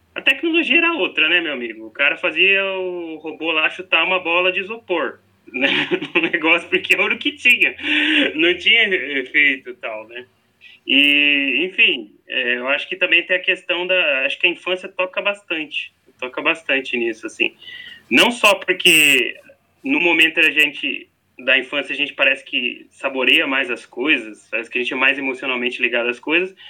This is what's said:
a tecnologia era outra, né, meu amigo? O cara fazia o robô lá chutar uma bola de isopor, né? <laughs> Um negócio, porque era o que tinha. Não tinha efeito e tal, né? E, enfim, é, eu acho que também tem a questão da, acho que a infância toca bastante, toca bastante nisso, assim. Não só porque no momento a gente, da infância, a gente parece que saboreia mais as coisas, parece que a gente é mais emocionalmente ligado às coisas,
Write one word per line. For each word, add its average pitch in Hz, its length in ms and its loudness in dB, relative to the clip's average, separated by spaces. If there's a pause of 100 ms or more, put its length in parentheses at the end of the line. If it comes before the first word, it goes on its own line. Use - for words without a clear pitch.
(160)
a - 60 -8
tecnologia 320 560 2
era 339 160 4
outra, 156 360 0
né, 175 120 2
meu 156 120 -4
amigo? 113 320 -8
O 110 60 -16
cara 147 260 0
fazia 190 480 2
o 180 520 -6
robô 156 340 -6
lá 156 180 0
chutar 165 340 -2
uma 185 160 0
bola 180 320 2
de 185 100 -4
isopor, 185 580 -4 (280)
né? 131 200 -2
<laughs> 170 480 -2
Um 147 60 2
negócio, 170 460 0
porque 185 260 0
era 190 200 0
o - 40 -4
que 294 140 -4
tinha. 247 440 2 (600)
Não 180 220 2
tinha 214 260 4 (360)
efeito 139 500 0
e 123 60 -12
tal, 110 320 -10
né? 120 180 -14 (600)
E, 143 840 2
enfim, 170 420 0 (160)
é, 123 300 -2
eu 123 100 -4
acho 143 220 -2
que 180 60 -6
também 175 280 2
tem 185 140 0
a 185 40 -2
questão 180 440 -2
da, 156 400 0
acho 139 140 -4
que 180 80 0
a - 20 4
infância 185 400 -4
toca 185 320 -4
bastante, 180 720 -6 (260)
toca 127 220 -8
bastante 143 560 -2
nisso, 117 300 -4
assim. - 260 -4 (560)
Não 170 220 4
só 214 240 4
porque 151 840 2 (460)
no 139 160 0
momento 160 400 4
a 156 120 6
gente, 143 560 -2 (320)
da 131 180 2
infância, 139 360 -4
a 135 40 -4
gente 143 160 -2
parece 135 300 0
que 123 460 -6
saboreia 135 580 0
mais 135 240 -2
as 113 140 -8
coisas, 123 680 -4
parece 113 180 -8
que - 80 -6
a 123 40 0
gente 120 120 -4
é 135 40 -6
mais 135 200 2
emocionalmente 127 640 -4
ligado 120 280 0
às 117 100 -6
coisas, 180 340 -2 (160)